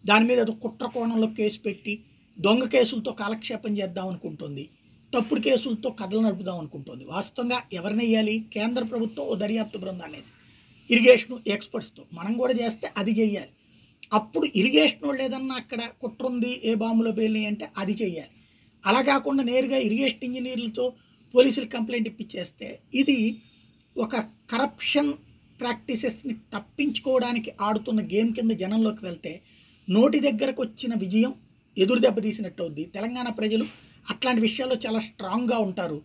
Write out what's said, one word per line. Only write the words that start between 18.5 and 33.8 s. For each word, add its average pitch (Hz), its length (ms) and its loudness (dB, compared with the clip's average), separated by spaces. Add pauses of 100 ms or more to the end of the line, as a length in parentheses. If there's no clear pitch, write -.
అలా 220 160 4 (100)
కాకుండా 277 400 2
నేరుగా 262 280 2 (100)
ఇరిగేషన్ 254 400 0
ఇంజనీర్లతో 247 560 -4 (500)
పోలీసులు 247 420 6
కంప్లైంట్ 226 360 -2
ఇప్పించేస్తే - 560 -12 (320)
ఇది 277 180 4 (800)
ఒక 233 200 -4 (360)
corruption 285 580 0 (500)
ప్రాక్టీసెస్ని 240 720 -4 (200)
తప్పించుకోవడానికి 247 960 -2 (160)
ఆడుతున్న 214 340 0 (120)
గేమ్ 226 240 2
కింద 226 160 2 (100)
జనంలోకి 214 440 0
వెళ్తే 165 260 -10 (560)
నోటి 240 360 6
దగ్గరకు 262 400 0
వచ్చిన 233 280 -6 (100)
విజయం 220 300 2 (440)
ఎదురు 208 280 4
దెబ్బ 226 220 6
తీసినట్టు 202 380 -6
అవుద్ది. 156 200 -8 (120)
తెలంగాణ 240 320 -4 (100)
ప్రజలు 220 260 2 (480)